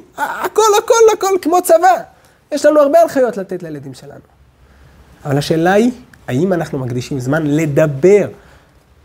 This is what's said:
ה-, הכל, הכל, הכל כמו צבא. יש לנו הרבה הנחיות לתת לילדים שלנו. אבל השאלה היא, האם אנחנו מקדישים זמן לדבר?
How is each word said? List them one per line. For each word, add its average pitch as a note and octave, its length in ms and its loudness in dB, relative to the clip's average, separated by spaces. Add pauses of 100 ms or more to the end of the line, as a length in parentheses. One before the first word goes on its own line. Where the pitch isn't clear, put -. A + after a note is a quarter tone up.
(160)
ה-, - 280 -6
הכל, G#4+ 180 0 (160)
הכל, A4 160 0 (180)
הכל G4 300 -2
כמו F4 200 0
צבא. F4 340 4 (560)
יש C#4+ 140 -2
לנו D4+ 140 4
הרבה D4 200 4
הנחיות B3+ 360 0
לתת F#3 260 -10
לילדים C#3+ 320 -14
שלנו. - 260 -20 (1040)
אבל C#3+ 140 -2
השאלה E3 340 0
היא, A#3 200 2 (360)
האם D3+ 240 -2
אנחנו D#3+ 260 -4
מקדישים B2+ 420 -8
זמן D3 260 -2
לדבר? D3+ 840 0 (760)